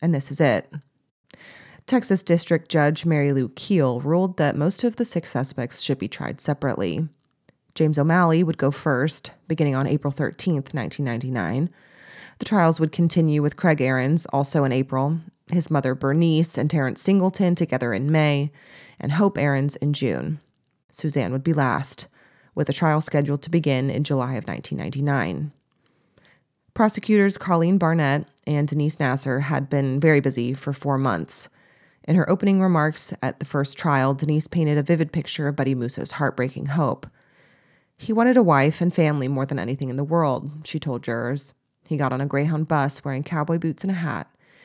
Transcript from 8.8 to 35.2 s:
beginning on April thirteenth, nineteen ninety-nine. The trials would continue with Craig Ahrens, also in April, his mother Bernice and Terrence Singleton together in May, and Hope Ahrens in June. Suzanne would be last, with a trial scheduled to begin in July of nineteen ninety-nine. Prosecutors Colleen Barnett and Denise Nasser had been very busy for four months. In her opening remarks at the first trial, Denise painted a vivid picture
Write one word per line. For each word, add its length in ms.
beginning 280
on 120
April 240
thirteenth, 640
nineteen 300
ninety-nine. 640
The 60
trials 360
would 120
continue 480
with 160
Craig 240
Ahrens, 460
also 380
in 80
April, 480
his 220
mother 240
Bernice 640
and 120
Terrence 300
Singleton 540
together 400
in 160
May, 400
and 140
Hope 260
Ahrens 380
in 160
June. 480
Suzanne 420
would 120
be 80
last, 560
with 140
a 60
trial 260
scheduled 420
to 80
begin 400
in 140
July 300
of 120
nineteen 320
ninety-nine. 760
Prosecutors 640
Colleen 400
Barnett 480
and 200
Denise 320
Nasser 420
had 280
been 320
very 200
busy 340
for 180
four 260
months. 520
In 120
her 140
opening 300
remarks 600
at 200
the 60
first 300
trial, 380
Denise 320
painted 320
a 40
vivid 300
picture 360